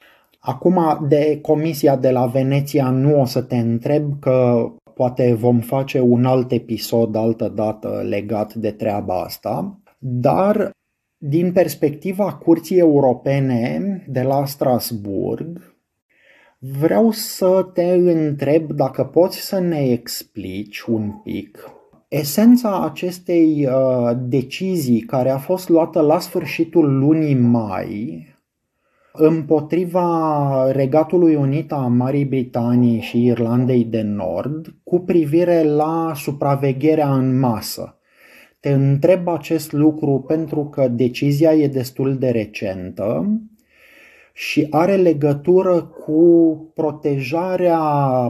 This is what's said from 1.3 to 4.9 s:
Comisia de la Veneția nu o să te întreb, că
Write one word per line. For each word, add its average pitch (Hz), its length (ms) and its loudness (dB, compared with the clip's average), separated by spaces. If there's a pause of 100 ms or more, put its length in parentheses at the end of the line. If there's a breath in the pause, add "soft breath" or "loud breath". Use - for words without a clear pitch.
Comisia 151 540 0
de 131 140 0
la 127 160 2
Veneția 135 640 0
nu 139 300 2
o 127 60 4
să 123 160 -2
te 123 160 -4
întreb, 143 640 -2
că 123 480 2 (260)